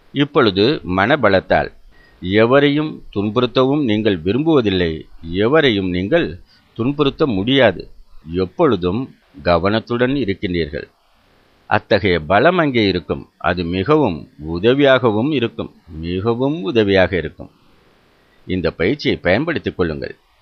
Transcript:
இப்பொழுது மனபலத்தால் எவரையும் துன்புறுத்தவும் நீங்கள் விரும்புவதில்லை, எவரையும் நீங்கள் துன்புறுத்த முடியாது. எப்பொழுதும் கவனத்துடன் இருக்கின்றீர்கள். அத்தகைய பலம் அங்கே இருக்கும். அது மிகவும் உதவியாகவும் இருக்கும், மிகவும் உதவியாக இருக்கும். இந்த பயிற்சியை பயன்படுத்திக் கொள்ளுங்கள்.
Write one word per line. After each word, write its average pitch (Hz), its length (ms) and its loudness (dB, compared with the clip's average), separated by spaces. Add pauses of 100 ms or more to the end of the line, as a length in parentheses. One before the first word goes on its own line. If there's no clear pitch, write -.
(140)
இப்பொழுது 120 520 2 (220)
மனபலத்தால் 95 800 2 (520)
எவரையும் 139 720 2 (200)
துன்புறுத்தவும் 123 720 0
நீங்கள் 107 380 0
விரும்புவதில்லை, 104 720 0 (420)
எவரையும் 107 560 2
நீங்கள் 101 380 0 (500)
துன்புறுத்த 143 500 0
முடியாது. 113 540 2 (520)
எப்பொழுதும் 92 680 0 (420)
கவனத்துடன் 110 720 0
இருக்கின்றீர்கள். 90 720 -4 (800)
அத்தகைய 101 500 0
பலம் 107 380 2
அங்கே 135 300 2
இருக்கும். 87 360 -2 (140)
அது 90 260 -2
மிகவும் 95 540 0 (320)
உதவியாகவும் 120 840 2
இருக்கும், 117 380 -4 (280)
மிகவும் 117 640 -2
உதவியாக 98 540 2
இருக்கும். 76 340 -10 (960)
இந்த 87 240 -2
பயிற்சியை 107 460 -2
பயன்படுத்திக் 101 600 -2
கொள்ளுங்கள். 78 380 -4 (260)